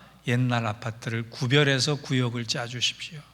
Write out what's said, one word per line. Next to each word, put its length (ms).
옛날 380
아파트를 640
구별해서 680
구역을 500
짜주십시오. 720